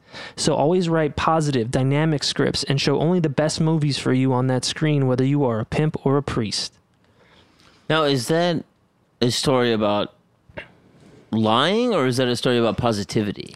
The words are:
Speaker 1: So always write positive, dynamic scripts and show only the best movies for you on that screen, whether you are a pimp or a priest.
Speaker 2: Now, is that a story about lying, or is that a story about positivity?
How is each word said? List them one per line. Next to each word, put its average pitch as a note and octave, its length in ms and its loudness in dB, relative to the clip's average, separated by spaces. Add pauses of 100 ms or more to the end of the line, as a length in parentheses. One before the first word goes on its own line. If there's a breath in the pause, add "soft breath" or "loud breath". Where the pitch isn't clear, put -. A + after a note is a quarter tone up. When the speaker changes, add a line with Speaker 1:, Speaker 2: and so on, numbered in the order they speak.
(360 loud breath)
Speaker 1:
So D3+ 200 0
always E3+ 340 2
write D#3 260 0
positive, D3 540 0
dynamic C#3+ 540 0
scripts - 400 -2
and C#3 180 -2
show C#3 180 2
only E3+ 200 2
the D#3 100 0
best D3+ 320 -2
movies D#3 380 0
for C3 140 0
you C3 200 2
on B2+ 140 0
that B2+ 180 0
screen, D3+ 400 0
whether B2+ 180 2
you C#3+ 220 2
are A2+ 140 0
a A2 60 -4
pimp - 420 -2
or C3+ 100 4
a C#3 60 0
priest. - 500 -6 (1120 soft breath)
Speaker 2:
Now, D#3 180 2
is C#3 240 0
that E3+ 340 0 (580)
a B2+ 80 2
story B2 440 2
about G#2 380 0 (1200)
lying, C#3+ 640 2
or C#3 140 0
is B2 100 0
that C3 100 2
a B2 80 0
story B2 220 0
about A2+ 200 0
positivity? G#2 800 -4